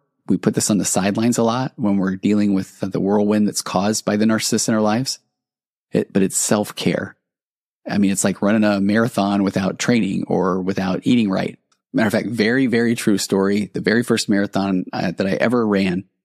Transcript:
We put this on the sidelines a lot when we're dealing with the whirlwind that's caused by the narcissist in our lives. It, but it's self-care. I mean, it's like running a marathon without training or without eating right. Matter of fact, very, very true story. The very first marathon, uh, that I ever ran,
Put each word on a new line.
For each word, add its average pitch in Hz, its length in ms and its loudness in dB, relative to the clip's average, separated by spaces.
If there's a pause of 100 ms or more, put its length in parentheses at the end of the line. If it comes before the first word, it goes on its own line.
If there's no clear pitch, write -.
(280)
We 95 80 2
put 107 180 -2
this - 160 0
on 104 80 2
the 85 60 0
sidelines 104 540 0
a 117 40 2
lot 120 340 0
when 104 200 0
we're 95 200 0
dealing 104 380 2
with 95 260 -6
the 95 200 -4
whirlwind 104 460 2
that's - 160 -4
caused 101 420 -2
by 104 120 0
the 107 80 0
narcissist 110 440 0
in 117 60 0
our 107 60 0
lives. 107 380 -2 (760)
It, - 200 -2
but 98 100 2
it's 95 140 0
self-care. - 800 -2 (720)
I - 100 -6
mean, 98 140 2
it's 95 140 0
like 98 180 0
running 107 220 2
a 101 160 2
marathon 101 640 0
without 95 360 0
training 98 500 0
or 90 320 0
without 92 440 -2
eating 117 260 2
right. 95 280 -4 (360)
Matter - 120 2
of 202 60 0
fact, - 160 -2
very, 120 380 0
very 117 280 2
true 110 220 2
story. 98 560 0
The - 80 -6
very 110 220 0
first 113 260 -2
marathon, 98 640 0
uh, 92 200 -4
that 95 140 -2
I 98 60 -2
ever 117 340 0
ran, 95 380 0 (200)